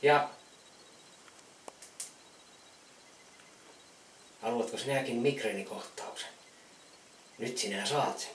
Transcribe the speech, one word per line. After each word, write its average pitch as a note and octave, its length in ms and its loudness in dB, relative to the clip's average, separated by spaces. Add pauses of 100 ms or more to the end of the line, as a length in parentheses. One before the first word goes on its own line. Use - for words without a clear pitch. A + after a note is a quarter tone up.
Ja D3 260 8 (4000)
haluatko A#2 360 0
sinäkin C3+ 380 0
migreenikohtauksen? - 1120 -2 (1080)
Nyt A#2+ 200 -4
sinä G2+ 280 -2
saat C#3+ 320 2
sen. - 160 -6